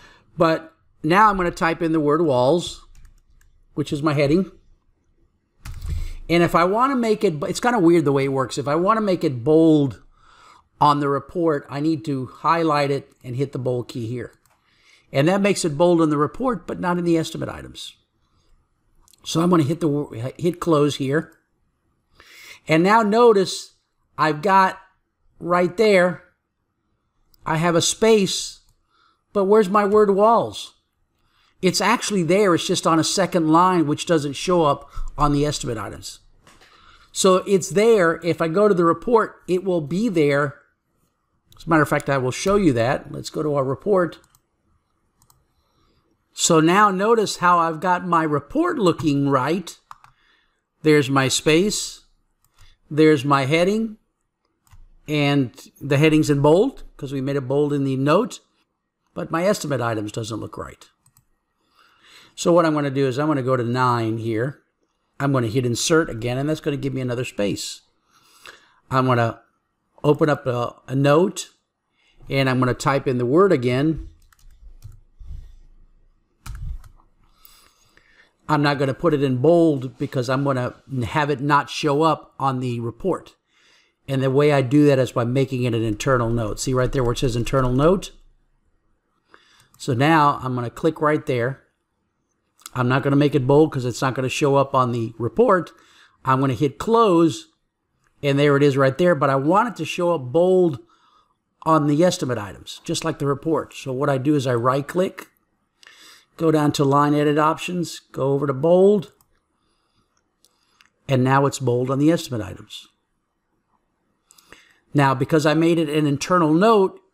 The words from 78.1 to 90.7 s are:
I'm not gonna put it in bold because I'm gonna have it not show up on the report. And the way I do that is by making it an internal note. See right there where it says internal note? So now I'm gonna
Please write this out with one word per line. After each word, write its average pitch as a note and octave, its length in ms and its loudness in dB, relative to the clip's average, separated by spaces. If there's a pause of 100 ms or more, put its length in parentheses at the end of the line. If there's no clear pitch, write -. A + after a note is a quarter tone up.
I'm D3+ 140 2
not C#3+ 160 0
gonna C3+ 160 -2
put E3 180 0
it C#3 120 0
in C3 140 0
bold D3 600 2
because C3 320 -6
I'm C3+ 140 -2
gonna B2+ 320 -4 (280)
have D3 260 -2
it C3+ 100 -2
not C#3+ 280 2
show D3 340 -2
up D#3 360 -2
on C3 220 -2
the B2 180 -4
report. A#2 560 -6 (720)
And C3+ 160 -2
the C3+ 80 0
way D3 220 2
I C3+ 100 2
do D3 240 4
that C3+ 140 4
is B2 100 0
by B2 140 -2
making B2+ 400 -2
it A#2+ 100 -2
an A2+ 80 -2
internal A2+ 480 0
note. A2 300 -4
See C3+ 120 -4
right B2+ 200 0
there C3+ 100 -2
where A#2+ 120 0
it - 40 -8
says B2 160 -2
internal B2 380 0
note? D#3+ 400 0 (1600)
So - 160 -6
now C#3+ 480 2
I'm B2+ 140 -6
gonna A#2+ 160 -6